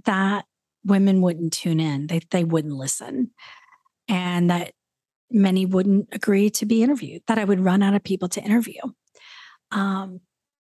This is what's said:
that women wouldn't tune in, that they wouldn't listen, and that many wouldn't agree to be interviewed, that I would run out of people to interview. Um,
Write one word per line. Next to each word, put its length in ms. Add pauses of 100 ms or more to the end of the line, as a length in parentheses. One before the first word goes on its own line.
that 400 (400)
women 380
wouldn't 320
tune 260
in, 280
that 220
they 140
wouldn't 300
listen, 560 (760)
and 440
that 220 (580)
many 340
wouldn't 480
agree 380
to 160
be 160
interviewed, 440
that 120
I 60
would 160
run 220
out 120
of 100
people 260
to 120
interview. 380 (880)
Um, 500 (420)